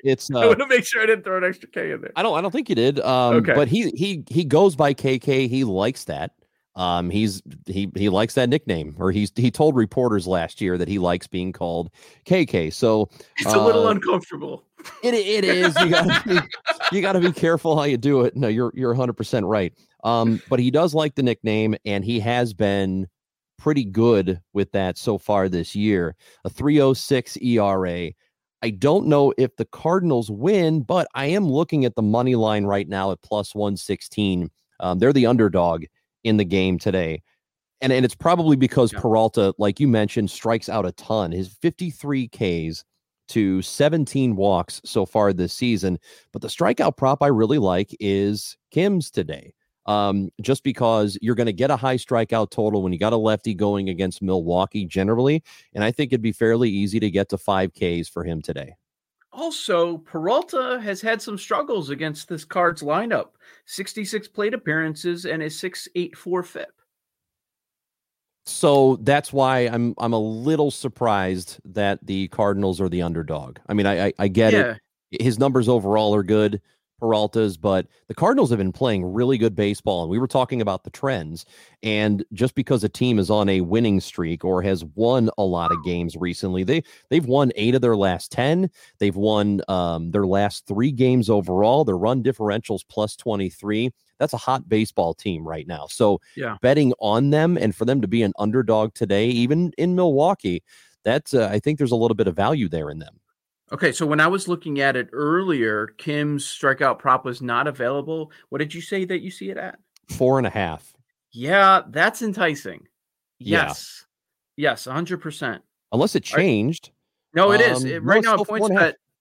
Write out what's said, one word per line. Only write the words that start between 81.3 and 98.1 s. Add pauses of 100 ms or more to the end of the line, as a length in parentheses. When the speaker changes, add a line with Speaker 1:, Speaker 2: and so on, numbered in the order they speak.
Speaker 1:
And
just
because
a
team
is
on
a
winning
streak
or
has (120)
won
a
lot
of
games
recently,
they, (260)
they've
won
eight
of
their
last
ten. (280)
They've
won,
um,
their
last
three
games
overall.
Their
run
differential's
plus
twenty-three. (280)
That's
a
hot
baseball
team
right
now.
So (160)
Speaker 2:
Yeah.
Speaker 1:
betting
on
them
and
for
them
to
be